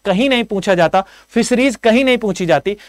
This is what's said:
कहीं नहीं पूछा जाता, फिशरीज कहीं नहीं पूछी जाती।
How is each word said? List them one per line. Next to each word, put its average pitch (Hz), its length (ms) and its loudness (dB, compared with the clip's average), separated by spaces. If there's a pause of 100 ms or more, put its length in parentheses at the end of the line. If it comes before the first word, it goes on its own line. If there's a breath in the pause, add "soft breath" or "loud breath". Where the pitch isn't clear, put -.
कहीं 208 240 0
नहीं 240 140 0
पूछा 196 320 -2
जाता, 175 280 2 (260 soft breath)
फिशरीज 240 460 0
कहीं 233 300 2
नहीं 254 120 2
पूछी 196 280 -4
जाती। 165 320 0 (120 loud breath)